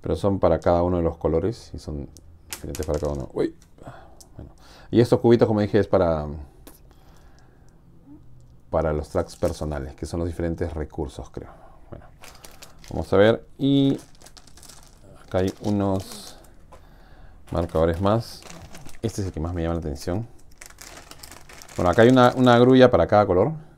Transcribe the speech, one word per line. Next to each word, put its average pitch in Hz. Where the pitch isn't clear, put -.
Pero 87
son 98
para 85
cada 87
uno 90
de 85
los 82
colores 82
y 76
son 71
diferentes -
para 73
cada 73
uno. 67
Uy. -
Bueno. -
Y 110
estos 117
cubitos, 117
como 107
dije, 104
es 98
para, 82
para 78
los 76
tracks -
personales, 73
que 80
son 85
los 87
diferentes 85
recursos, 76
creo. -
Bueno, -
vamos 80
a 101
ver. 107
Y 139
acá 95
hay 95
unos 98
marcadores 82
más. 104
Este 107
es 95
el 85
que 78
más 85
me 85
llama 82
la 82
atención. 87
Bueno, 87
acá 101
hay 120
una, 123
una 123
grulla 127
para 85
cada 104
color. 101